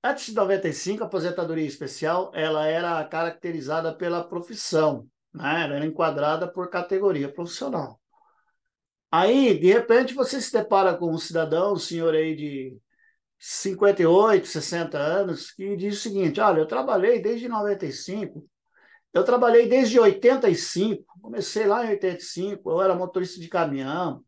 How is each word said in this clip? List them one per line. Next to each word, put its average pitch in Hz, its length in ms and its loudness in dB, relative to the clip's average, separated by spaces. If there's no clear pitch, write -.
antes 269 240 -2
de 220 80 -12
noventa 190 320 0
e 151 60 -2
cinco, 214 300 -6
a - 40 -4
aposentadoria 165 600 -4
especial, 160 680 -4
ela 156 320 -2
era 165 380 -2
caracterizada 160 880 -6
pela 170 320 -4
profissão, 160 800 -2
né? 156 320 -2
Ela 143 120 -4
era 151 100 -2
enquadrada 156 640 0
por 180 200 -8
categoria 175 600 0
profissional. 175 680 -8
Aí, 208 480 4
de 180 140 6
repente, 233 400 4
você 269 260 -2
se - 140 -6
depara 196 420 2
com 175 160 -4
um 160 60 -2
cidadão, 165 560 -2
um 175 60 -2
senhor 165 360 -2
aí 156 220 0
de 139 400 -10
cinquenta 190 640 0
e 165 40 6
oito, 196 400 6
sessenta 165 520 -6
anos, 165 520 -2
que 196 260 -6
diz 202 200 -4
o - 60 -8
seguinte: 196 360 -2
"Olha, 190 220 4
eu 156 60 2
trabalhei 226 560 2
desde 233 260 -4
noventa 208 380 -4
e 135 60 -6
cinco, 185 540 -10
eu 180 100 4
trabalhei 233 420 6
desde 240 320 4
oitenta 233 520 6
e 165 40 2
cinco, 196 500 -2
comecei 220 440 -4
lá 226 200 2
em 220 40 -4
oitenta 190 280 -2
e - 60 -16
cinco, 190 460 -8
eu 175 120 0
era 190 120 4
motorista 180 460 -6
de 165 80 -16
caminhão 147 800 -4